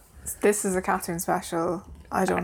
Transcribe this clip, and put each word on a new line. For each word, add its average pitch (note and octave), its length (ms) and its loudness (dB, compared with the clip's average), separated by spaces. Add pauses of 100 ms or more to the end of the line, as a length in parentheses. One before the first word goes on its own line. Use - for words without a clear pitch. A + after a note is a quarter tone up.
(400)
This G#3 240 4
is F#3+ 120 2
a F#3 60 0
Catherine F#3 360 -2
special. F3 640 -2 (300)
I F#3+ 120 2
don't F3+ 200 2